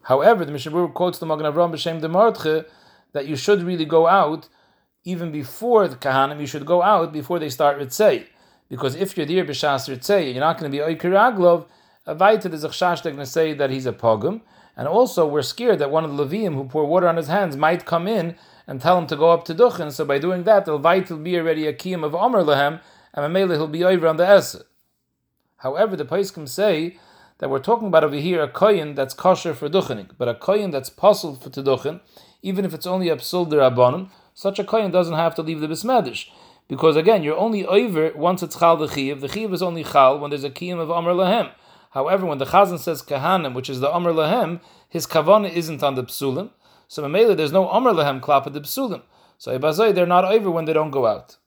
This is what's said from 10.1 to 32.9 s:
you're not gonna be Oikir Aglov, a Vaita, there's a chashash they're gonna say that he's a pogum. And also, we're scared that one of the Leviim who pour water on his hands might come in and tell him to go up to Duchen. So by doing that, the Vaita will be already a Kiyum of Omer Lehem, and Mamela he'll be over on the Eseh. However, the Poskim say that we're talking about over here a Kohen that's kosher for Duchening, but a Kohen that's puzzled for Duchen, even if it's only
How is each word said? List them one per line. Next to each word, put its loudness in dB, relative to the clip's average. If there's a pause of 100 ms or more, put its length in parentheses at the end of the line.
you're -6
not 0
gonna -8
be -6
Oikir -2
Aglov, 4 (400)
a -8
Vaita, 4
there's -8
a -6
chashash -2
they're -6
gonna -10
say 0
that -2
he's -4
a -2
pogum. 0 (360)
And -6
also, 2
we're 0
scared 0
that 0
one 0
of -6
the -2
Leviim -4
who -6
pour -2
water 2
on 2
his -6
hands -2
might 0
come -2
in -4 (320)
and -10
tell 4
him -4
to -6
go 4
up 2
to -8
Duchen. 2
So -6
by 0
doing -2
that, 4
the -2
Vaita 2
will -10
be -2
already 0
a -2
Kiyum -6
of -4
Omer 2
Lehem, 2 (340)
and -4
Mamela 0
he'll -2
be -2
over 4
on 2
the 4
Eseh. 4 (960)
However, 0
the -6
Poskim -4
say -2 (400)
that -4
we're -2
talking -2
about 6
over -2
here -2
a -2
Kohen 2
that's -4
kosher 0
for -8
Duchening, -2
but -2
a -2
Kohen -2
that's -8
puzzled 0
for -18
Duchen, -2 (420)
even -4
if -6
it's -10
only -2